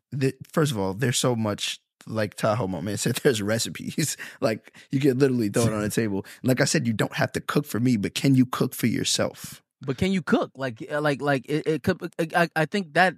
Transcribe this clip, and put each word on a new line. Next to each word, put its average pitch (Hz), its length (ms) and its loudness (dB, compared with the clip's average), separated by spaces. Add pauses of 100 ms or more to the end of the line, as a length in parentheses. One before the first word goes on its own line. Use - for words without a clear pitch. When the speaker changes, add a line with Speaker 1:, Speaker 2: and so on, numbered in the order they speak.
(120)
Speaker 1:
the, 131 220 0 (180)
first 151 200 2
of 110 60 -4
all, 95 160 -2
there's 123 240 0
so 127 160 2
much, 107 460 -2 (260)
like 110 280 -4
Tahoe 110 340 0
moment 92 320 -4
said, - 160 0
<laughs> - 60 -6
there's 113 200 4
recipes. - 720 -2 (120)
<laughs> - 120 -20
Like, - 360 -4 (140)
you 139 100 0
can 131 180 4
literally 123 300 4
throw 120 160 2
it 113 80 4
on 107 100 -2
the 107 60 0
table. 104 380 -2 (160)
Like 127 180 2
I 143 60 2
said, 143 200 0
you 117 60 2
don't - 220 -4
have - 180 -2
to - 80 -2
cook - 240 -2
for - 160 -4
me, 123 160 4
but 95 180 -2
can 139 200 4
you 127 120 6
cook - 280 -2
for - 140 -2
yourself? - 720 -4 (180)
Speaker 2:
But 135 160 -6
can 190 160 0
you 180 100 0
cook? 226 320 0
Like, 131 380 -8
uh, 151 80 -2
like, 147 220 0
like, 139 260 0
it, 151 180 -2
it 156 160 0
could, 185 160 0 (380)
I, 170 180 4
I 156 120 0
think 180 280 -6
that, 175 240 4